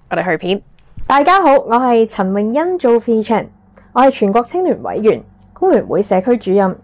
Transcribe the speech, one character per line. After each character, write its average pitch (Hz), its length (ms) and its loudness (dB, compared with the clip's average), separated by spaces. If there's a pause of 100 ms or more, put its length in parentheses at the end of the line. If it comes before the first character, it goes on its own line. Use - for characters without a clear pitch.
我 180 80 -4
哋 170 100 -4
去 165 100 -2
片。 185 220 -4 (460)
大 277 180 2
家 359 160 4
好， 330 140 4
我 226 220 0
係 233 340 2
陳 190 220 -4
詠 208 200 -2
欣， 349 280 -2
做 233 200 2
Chan， 220 460 -2 (480)
我 247 80 2
係 269 80 6
全 214 220 -2
國 233 100 2
青 349 220 -6
聯 294 180 -2
委 90 140 -8
員、 202 260 0 (320)
工 381 160 0
聯 240 160 2
會 170 160 -2
社 196 180 0
區 240 160 0
主 196 160 -6
任， 190 320 0